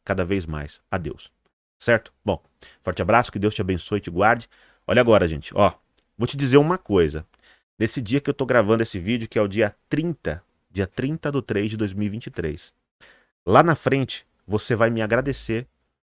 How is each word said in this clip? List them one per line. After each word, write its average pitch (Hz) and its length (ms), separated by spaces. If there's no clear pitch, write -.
cada 95 200
vez 90 220
mais 73 420
a 101 80
Deus. - 360
Certo? - 360
Bom, 92 160
forte 92 220
abraço, 107 300
que - 80
Deus 104 140
te - 60
abençoe 95 380
e 98 40
te - 80
guarde. 107 380
Olha 113 140
agora, 107 260
gente, 78 300
ó, 98 160
vou 113 120
te - 80
dizer 139 220
uma 165 200
coisa. 78 480
Nesse 113 240
dia 117 180
que - 80
eu 139 60
tô 135 100
gravando 113 380
esse 104 160
vídeo, 113 280
que - 120
é 110 40
o 101 60
dia 101 260
trinta, 147 560
dia 95 160
trinta 147 460
do 139 80
três 104 300
de 110 80
dois 101 160
mil 104 120
e 98 40
vinte 110 160
e - 40
três, 78 440
lá 131 160
na 160 120
frente, - 520
você 104 300
vai 113 140
me 117 100
agradecer 117 680